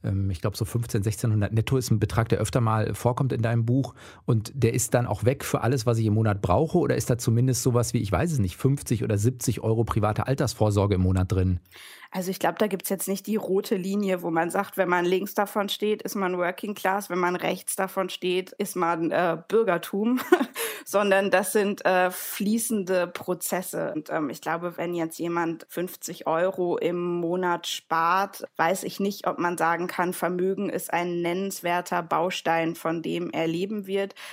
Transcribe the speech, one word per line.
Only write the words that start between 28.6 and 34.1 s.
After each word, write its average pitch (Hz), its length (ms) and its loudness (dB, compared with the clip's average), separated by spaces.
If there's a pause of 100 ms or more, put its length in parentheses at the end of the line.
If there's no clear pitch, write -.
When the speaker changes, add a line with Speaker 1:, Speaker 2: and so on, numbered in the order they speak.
Speaker 2:
ich - 160 -8
nicht, 202 260 -2
ob 175 120 -2
man 175 200 0
sagen 170 280 0
kann, 180 280 -2
Vermögen 180 560 0
ist - 200 -6
ein 175 300 -2
nennenswerter 175 840 -2
Baustein, 165 720 0
von 165 280 -4
dem 170 300 -4
er 165 140 -2
leben 190 400 -4
wird. 196 280 -2 (180)